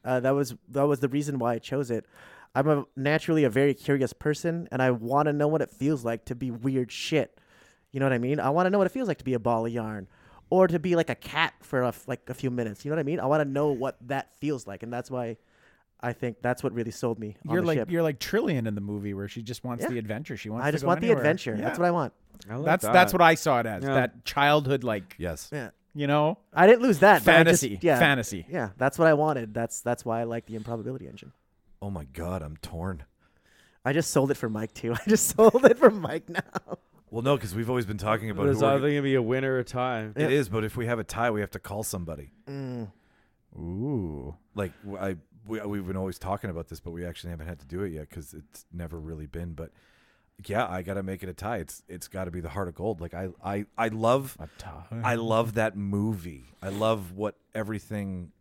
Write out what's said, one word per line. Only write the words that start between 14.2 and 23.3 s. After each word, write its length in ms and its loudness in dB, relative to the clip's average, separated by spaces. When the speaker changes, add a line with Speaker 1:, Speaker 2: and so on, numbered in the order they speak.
Speaker 1:
feels 260 -4
like, 160 -12
and 100 -10
that's 200 -8
why 260 -6
I 120 -2
think 280 -6
that's 220 -2
what 100 -2
really 180 -4
sold 280 -4
me 160 -10
on 60 -2
Speaker 2:
You're 80 2
Speaker 1:
the 60 0
Speaker 2:
like, 100 2
Speaker 1:
ship. 140 -2
Speaker 2:
you're 120 2
like 160 -2
Trillian 480 0
in 60 -2
the 80 -4
movie 320 -6
where 140 -6
she 160 -12
just 220 -12
wants 180 -8
Speaker 1:
Yeah. 60 -2
Speaker 2:
the 100 -4
adventure. 380 -8
She 120 -12
wants 160 -6
Speaker 1:
I 40 0
Speaker 2:
to 20 2
Speaker 1:
just 120 -2
Speaker 2:
go 40 -2
Speaker 1:
want 140 2
the 60 0
Speaker 2:
anywhere. 160 4
Speaker 1:
adventure. 320 0
Speaker 2:
Yeah. 100 -4
Speaker 1:
That's 120 -4
what 100 2
I 40 2
want. 220 -2
Speaker 3:
I 60 -8
like 100 -6
Speaker 2:
That's, 200 2
Speaker 3:
that. 80 2
Speaker 2:
that's 200 8
what 80 4
I 140 8